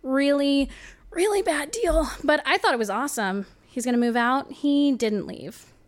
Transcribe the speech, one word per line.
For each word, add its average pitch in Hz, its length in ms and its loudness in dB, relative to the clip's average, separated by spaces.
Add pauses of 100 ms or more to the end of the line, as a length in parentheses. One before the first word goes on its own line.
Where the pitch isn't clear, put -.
Really, 277 640 2 (420)
really 403 300 0
bad 294 300 2
deal, 320 400 0 (120)
but 294 220 2
I 339 140 2
thought 370 160 2
it 240 40 -2
was 208 120 -2
awesome. 202 560 -4 (200)
He's 240 200 -8
gonna 247 100 0
move 240 200 2
out. 254 360 0
He 285 400 2
didn't 214 340 -2
leave. - 460 -14 (160)